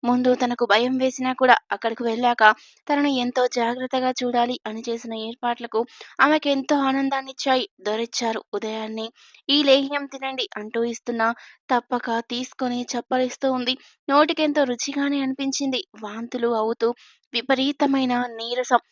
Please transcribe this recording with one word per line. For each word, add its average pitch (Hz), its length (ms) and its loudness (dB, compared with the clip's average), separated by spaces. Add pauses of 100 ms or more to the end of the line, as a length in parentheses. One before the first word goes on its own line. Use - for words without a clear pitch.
ముందు 247 300 4
తనకు 240 300 0
భయం 233 320 2
వేసినా 254 360 0
కూడా 254 240 6 (160)
అక్కడికి 226 300 -4
వెళ్ళాక 240 400 2 (500)
తనను 285 160 2
ఎంతో 247 380 0
జాగ్రత్తగా 254 640 -2
చూడాలి 247 560 0
అని 220 220 -8
చేసిన 233 260 -6
ఏర్పాట్లకు 233 720 -4 (340)
ఆమెకెంతో 285 560 2
ఆనందాన్నిచ్చాయి. 269 920 -2 (120)
దొరిచ్చారు 226 640 -4 (100)
ఉదయాన్నే. 220 540 -6 (420)
"ఈ 294 120 4
లేహ్యం 277 440 2
తినండి" 269 500 -8
అంటూ 214 260 -4
ఇస్తున్నా 233 520 -2 (400)
తప్పక 240 360 -2
తీసుకొని 247 720 -4
చప్పరిస్తూ 254 680 -2
ఉంది. 254 240 -2 (340)
నోటికెంతో 302 540 4
రుచిగానే 277 560 -2
అనిపించింది. 269 640 -2 (180)
వాంతులు 233 460 -4
అవుతూ 226 460 0 (400)
విపరీతమైన 262 840 2
నీరసం 240 580 0 (140)